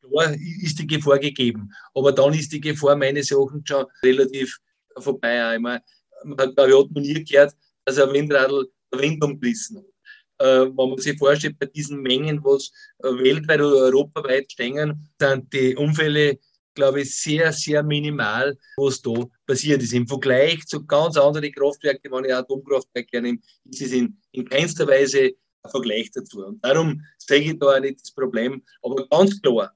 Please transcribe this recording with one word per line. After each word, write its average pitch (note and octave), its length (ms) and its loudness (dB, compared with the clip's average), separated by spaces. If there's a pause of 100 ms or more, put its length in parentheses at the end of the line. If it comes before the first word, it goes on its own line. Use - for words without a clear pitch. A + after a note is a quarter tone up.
Klar D3 340 0 (280)
ist D#3+ 160 -6
die D3+ 80 -8
Gefahr C#3+ 320 2
gegeben, A#2+ 520 -4 (240)
aber C3+ 180 2
dann C3+ 200 4
ist D#3 200 -4
die D3 80 -8
Gefahr C#3+ 360 0
meines C#3 340 -2
Erachtens C#3 380 -2
schon C#3 160 -2 (180)
relativ C3 540 2 (400)
vorbei. A#2+ 600 -2
Ich A2 40 -6
meine, A#2+ 220 -6 (420)
man C#3+ 140 -12
hat, C3 180 0
glaub C#3 120 6
ich, C3+ 60 8
hat C#3 180 6
noch D3 100 -4
nie D3+ 220 -6
gehört, C#3+ 300 4 (300)
dass C3+ 140 -2
ein C#3 140 4
Windradl C#3 560 0 (240)
der C3 80 -4
Wind D3+ 220 -2
umgerissen C#3+ 560 -4
hat. - 60 -20 (540)
Äh, C3 280 4
wenn C3 240 -2
man C3+ 80 -8
sich D3 200 -4
vorstellt, D3 400 2
bei C#3+ 80 -6
diesen D3 340 -10
Mengen, D3 440 -2
was, C3+ 260 2 (280)
äh, C3 100 -4
weltweit D3 520 2
oder D3 160 4
europaweit C3+ 760 0
stehen, D3 580 -6 (120)
sind C3+ 320 -2
die B2+ 240 0
Unfälle, D3 640 0 (360)
glaube C#3 260 2
ich, C3+ 160 -6
sehr, D#3+ 360 -2
sehr D3 300 -2
minimal, C#3+ 760 -4 (200)
was C#3 260 -2
da A#2+ 100 -4 (340)
passiert C#3+ 360 0
ist. A2+ 100 -6
Im B2 140 0
Vergleich C3+ 600 0
zu D3+ 200 -10
ganz D3+ 300 0
anderen D3 340 2
Kraftwerken, C#3 640 -2
wenn C3 120 -4
ich B2+ 100 0
Atomkraftwerke C3 800 -4
hernehme, A#2+ 260 -4 (260)
ist - 180 -14
es B2 100 -6
in, A#2+ 240 0 (140)
in B2+ 180 -10
keinster D#3 380 -2
Weise C3+ 460 4 (300)
ein - 80 -20
Vergleich A2+ 420 -6
dazu. G2 340 -14
Und G#2+ 180 -16
darum D3+ 380 0 (160)
sehe D3 220 2
ich D#3 180 -4
da C#3 180 4
auch C3 40 2
nicht C3+ 200 -6
das - 120 -20
Problem. C3 500 -4 (200)
Aber C3 260 -6
ganz G3 340 4
klar A2+ 320 0